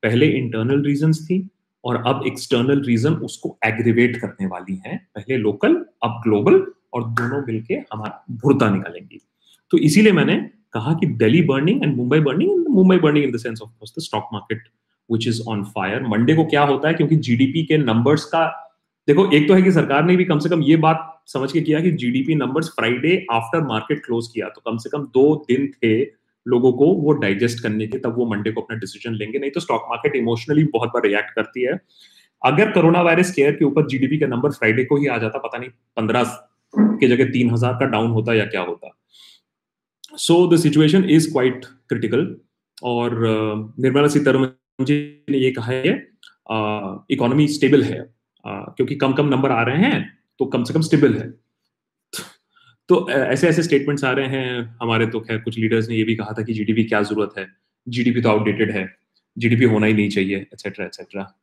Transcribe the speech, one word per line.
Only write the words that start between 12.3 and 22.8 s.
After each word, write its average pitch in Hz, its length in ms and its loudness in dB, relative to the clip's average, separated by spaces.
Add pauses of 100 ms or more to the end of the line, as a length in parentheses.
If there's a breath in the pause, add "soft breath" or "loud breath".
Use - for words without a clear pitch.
and 359 180 0
Mumbai 185 300 6
burning 151 280 2
in 127 60 -2
the 117 80 -6
sense, 117 180 -8
of 110 100 -16
course, - 320 -20
the 160 60 -12
stock 104 180 -6 (120)
market 110 240 -10 (520)
which 113 220 -2
is 113 220 -6
on 101 60 -4
fire। 101 500 -6
मंडे 120 240 2
को 160 100 2
क्या 147 160 2
होता 143 260 2
है, 165 60 2
क्योंकि 156 220 2
जीडीपी 131 480 0
के 156 140 0
नंबर्स 135 480 2
का, - 480 -4 (340)
देखो, 180 240 4
एक 147 160 4
तो 196 60 6
है 185 80 6
कि 185 100 4
सरकार 143 320 2
ने 180 120 4
भी 180 100 2
कम 165 140 0
से 165 100 -2
कम 165 120 2
ये 151 160 4
बात 160 500 0
समझ 135 240 -4
के 165 100 0
किया 151 200 0
कि 175 100 2
जीडीपी 131 420 -2
numbers 143 320 -2
Friday 123 460 -2